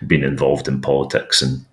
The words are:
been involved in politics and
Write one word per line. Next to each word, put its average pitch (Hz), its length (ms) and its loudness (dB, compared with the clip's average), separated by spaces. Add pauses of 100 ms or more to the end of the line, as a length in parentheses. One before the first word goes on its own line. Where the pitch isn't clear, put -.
been 73 160 4
involved 69 440 0
in 67 140 -2
politics 69 640 0
and 65 300 -2